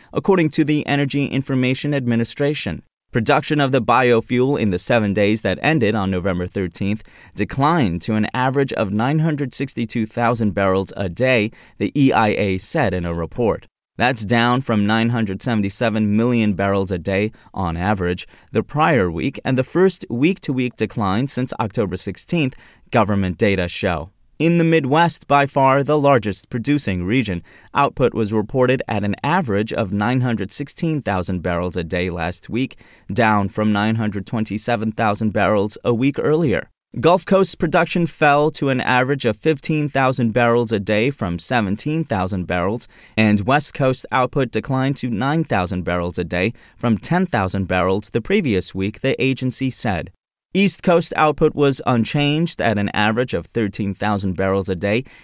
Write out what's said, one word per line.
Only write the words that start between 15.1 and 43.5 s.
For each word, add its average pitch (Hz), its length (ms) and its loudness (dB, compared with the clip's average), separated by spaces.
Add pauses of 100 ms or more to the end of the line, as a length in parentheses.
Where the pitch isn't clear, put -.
hundred 110 320 -4
seventy-seven 107 760 0
million 113 380 2
barrels 98 360 0
a 92 80 -2
day 98 320 -2 (220)
on 87 240 -4
average 90 500 -2 (240)
the 113 140 0
prior 143 440 2
week 82 360 -4
and 131 120 0
the 127 60 2
first 185 480 0
week-to-week 131 640 -4
decline 107 540 -2
since 127 320 -6
October 101 360 -4
sixteenth, 131 600 -4 (340)
government 101 480 0
data 95 300 2
show. 87 420 -4 (260)
In 165 220 2
the 165 60 4
Midwest, 165 640 2
by 143 180 4
far 135 380 2
the 147 120 2
largest 131 540 2
producing 117 540 -2
region, 101 360 0 (320)
output 135 420 0
was 107 180 -2
reported 123 560 0
at 104 160 -2
an 101 180 0
average 123 500 0
of 98 200 -2
nine 113 300 0
hundred 110 280 -2
sixteen 151 500 -4
thousand 92 400 -2
barrels 87 360 -2
a 87 80 -4
day 90 260 -4
last 85 400 -6
week, 127 260 -4 (360)
down 107 360 2
from 107 240 0
nine 107 220 0
hundred 104 320 -4
twenty-seven 110 640 -2
thousand 107 420 -2
barrels 104 520 0
a 120 100 2
week 135 240 0
earlier. 143 500 0 (320)
Gulf 170 240 4
Coast 190 340 2
production 175 480 2
fell 147 460 2
to 143 180 -2
an 127 100 0
average 127 440 0
of 107 120 2
fifteen 151 520 0
thousand 131 440 0
barrels 120 400 2
a 104 80 2
day 107 320 0
from 87 260 -4
seventeen 120 640 -2
thousand 92 460 -2
barrels, 95 400 -2 (280)
and 104 260 4
West 131 300 2